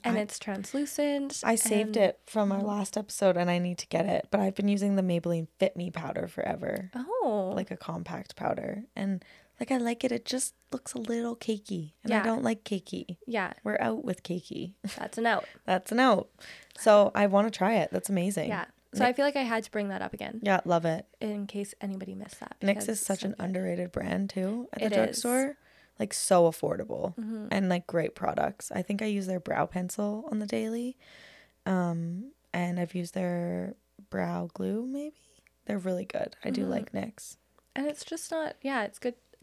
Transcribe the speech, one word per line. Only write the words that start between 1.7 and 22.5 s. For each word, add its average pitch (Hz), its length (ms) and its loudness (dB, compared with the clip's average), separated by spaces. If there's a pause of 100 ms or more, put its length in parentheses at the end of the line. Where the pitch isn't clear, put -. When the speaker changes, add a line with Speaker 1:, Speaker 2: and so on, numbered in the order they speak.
Speaker 1:
and 202 120 8
Speaker 2:
it - 160 -4
from 208 260 2
our 196 80 2
Speaker 1:
Mm-hmm. 202 100 0
Speaker 2:
last 202 280 -2
episode 202 400 2
and 175 140 2
I 175 80 4
need 175 200 0
to - 100 -8
get 170 180 2
it. 180 240 0
But 208 100 4
I've 196 140 2
been 202 140 2
using 202 280 4
the 190 60 4
Maybelline 170 460 0 (100)
Fit - 180 2
Me 175 140 -4
powder 170 380 -6
forever. - 680 -4
Speaker 1:
Oh. 247 600 0
Speaker 2:
Like 190 160 -2
a - 60 -8
compact 170 600 -8
powder. - 480 -4 (100)
And, 196 280 -2 (380)
like, 233 100 -4
I 269 60 2
like 233 280 -2
it. 247 80 2
It 233 120 -4
just - 300 -4 (180)
looks - 220 -6
a 254 40 -8
little 233 380 -4
cakey. 196 560 -4 (120)
And 214 100 0
I 214 40 4
Speaker 1:
Yeah. 202 40 2
Speaker 2:
don't 226 220 0
like 226 200 0
cakey. 180 640 -6
Speaker 1:
Yeah. 208 260 -2 (120)
Speaker 2:
We're 208 160 0
out 226 240 -2
with - 180 -4
cakey. - 520 -8 (100)
<laughs> 196 120 -8
Speaker 1:
That's - 220 -10
a - 20 -2
no. 226 220 2 (240)
Speaker 2:
That's 185 260 0
a 220 40 0
no. 247 320 6 (500)
So 208 360 10
I 208 120 6
wanna 202 240 6
try 196 240 2
it. 185 160 2
That's 185 180 -2
amazing. 185 400 0
Speaker 1:
Yeah. 196 180 -2 (280)
So 202 100 0
Speaker 2:
Ni- 247 60 6
Speaker 1:
I - 20 4
feel 277 140 4
like 285 100 2
I 277 60 2
had 226 220 0
to - 60 -18
bring 202 180 -2
that 190 120 -4
up - 140 -6
again. 220 280 -8
Speaker 2:
Yeah, 196 220 4
love 170 220 4
it. 160 180 -2 (160)
Speaker 1:
In 208 260 -4
case 202 360 -8
anybody 190 320 -6
missed 196 260 -14
that, - 220 -14